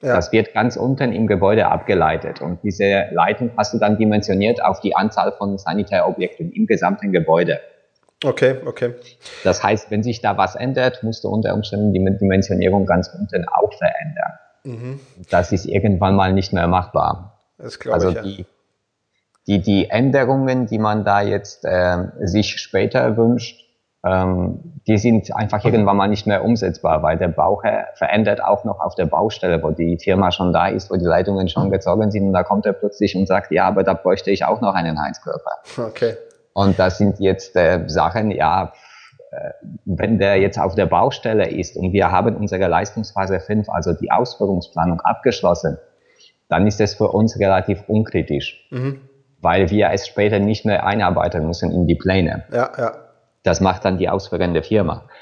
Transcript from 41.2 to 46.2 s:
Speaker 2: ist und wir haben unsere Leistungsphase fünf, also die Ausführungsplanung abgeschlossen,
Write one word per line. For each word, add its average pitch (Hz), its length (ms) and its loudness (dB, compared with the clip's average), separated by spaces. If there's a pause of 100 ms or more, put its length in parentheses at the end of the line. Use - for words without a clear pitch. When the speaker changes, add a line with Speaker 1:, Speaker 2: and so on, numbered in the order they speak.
Speaker 2:
ist - 260 -6
und 90 160 -2
wir 92 200 2
haben 95 260 2
unsere 95 300 -2
Leistungsphase 95 720 -2
fünf, 107 280 -2
also 85 220 -2
die - 180 -4
Ausführungsplanung 90 920 -2
abgeschlossen, 90 760 0 (680)